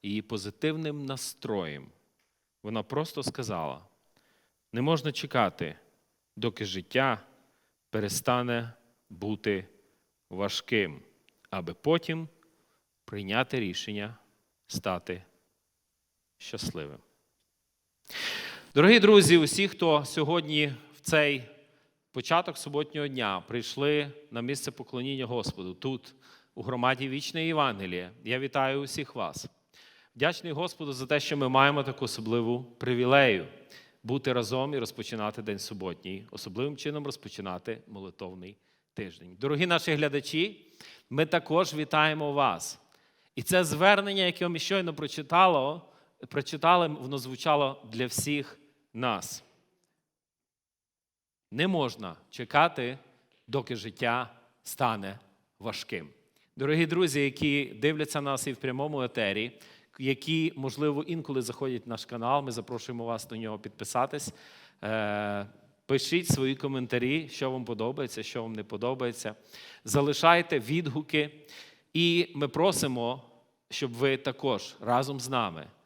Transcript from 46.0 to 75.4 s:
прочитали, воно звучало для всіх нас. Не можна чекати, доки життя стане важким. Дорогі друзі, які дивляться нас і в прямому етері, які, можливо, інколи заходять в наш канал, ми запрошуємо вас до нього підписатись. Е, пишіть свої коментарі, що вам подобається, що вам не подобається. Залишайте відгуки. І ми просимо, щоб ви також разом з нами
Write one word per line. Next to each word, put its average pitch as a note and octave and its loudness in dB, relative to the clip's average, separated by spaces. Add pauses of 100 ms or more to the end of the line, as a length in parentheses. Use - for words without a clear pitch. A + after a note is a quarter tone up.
прочитали, D#3+ 4
воно C#3 -6
звучало C3+ 0
для A#2+ -2
всіх C#3+ -4 (340)
нас. A2+ -4 (2000)
Не D3 0
можна A#2 -2 (140)
чекати, C#3 0 (480)
доки B2 -4
життя A#2 -2 (320)
стане G#2+ -2 (400)
важким. G2+ -8 (480)
Дорогі D#3 2
друзі, E3 2
які C#3+ 2
дивляться D3+ -2
нас C#3 -4
і C#3 -4
в A#2 -8
прямому C#3 -4
етері, A2 -2 (460)
які, D#3 0
можливо, C#3+ -2
інколи D3+ -4
заходять A#2+ -6
в - -14
наш A2+ -8
канал, B2 0
ми C3 -8
запрошуємо A#2 -8
вас A#2 -6
до A2+ -10
нього A2 -8
підписатись. B2+ -4 (520)
Е, G#2 -2 (400)
пишіть E3 0
свої C3+ 2
коментарі, C3 -2
що C3+ -4
вам C3 -4
подобається, A#2 -6
що A#2 -6
вам A2+ -8
не G#2+ -8
подобається. A#2 -4 (500)
Залишайте D3 4
відгуки. D3 -2 (640)
І E3+ 4
ми C#3 0
просимо, C3 0 (480)
щоб B2+ -4
ви C3+ 2
також C3 -4
разом B2+ 0
з A#2+ -8
нами F#2+ -2 (200)